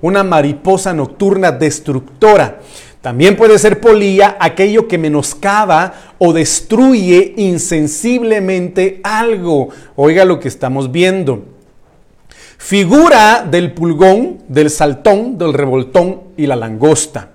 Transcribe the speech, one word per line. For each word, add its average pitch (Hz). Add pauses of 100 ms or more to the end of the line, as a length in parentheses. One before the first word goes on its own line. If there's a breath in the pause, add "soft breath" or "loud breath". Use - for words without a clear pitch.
una 196
mariposa 180
nocturna 180
destructora. 147 (400 loud breath)
También 151
puede 214
ser 208
polía 202
aquello 196
que 185
menoscaba 175 (240 loud breath)
o 170
destruye 190
insensiblemente 190
algo. 202 (260 loud breath)
Oiga 160
lo 185
que 131
estamos 131
viendo. 170 (1120 soft breath)
Figura 226
del 175
pulgón, 190 (100)
del 147
saltón, 196
del 160
revoltón 139 (120)
y 147
la 131
langosta. 113